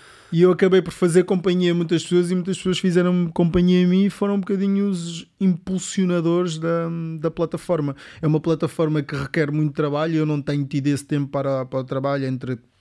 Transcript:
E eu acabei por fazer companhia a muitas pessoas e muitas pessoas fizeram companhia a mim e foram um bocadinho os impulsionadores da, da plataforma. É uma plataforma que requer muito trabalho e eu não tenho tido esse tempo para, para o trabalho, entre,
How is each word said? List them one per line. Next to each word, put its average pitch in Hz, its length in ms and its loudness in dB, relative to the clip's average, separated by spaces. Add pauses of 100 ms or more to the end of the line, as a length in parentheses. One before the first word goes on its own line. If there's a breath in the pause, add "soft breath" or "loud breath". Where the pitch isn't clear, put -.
(320 loud breath)
E 170 120 4
eu 180 80 6
acabei 185 300 4
por 170 120 -10
fazer 180 300 4
companhia 180 480 0
a 170 40 2
muitas 170 280 0
pessoas 175 260 0
e 185 60 0
muitas 180 220 -2
pessoas 185 200 -2
fizeram 180 560 2
companhia 180 500 4
a 180 60 4
mim 190 160 4
e 202 60 2
foram 202 240 -2
um 208 40 0
bocadinho 196 480 0
os 170 380 -6 (140)
impulsionadores 175 1200 0
da, 165 280 -2 (320)
da 160 120 -2
plataforma. 160 640 -4 (260 loud breath)
É 165 60 0
uma 151 120 4
plataforma 156 600 0
que 147 140 -8
requer 143 360 -2
muito 151 220 0
trabalho 151 400 -2
e 156 40 0
eu 156 100 2
não 147 120 -2
tenho 143 260 -2
tido 135 220 -4
esse 143 160 0
tempo 143 260 -2
para, 135 360 -2
para 131 140 -6
o 131 40 -6
trabalho, 135 440 -2
entre, 127 320 -6 (220)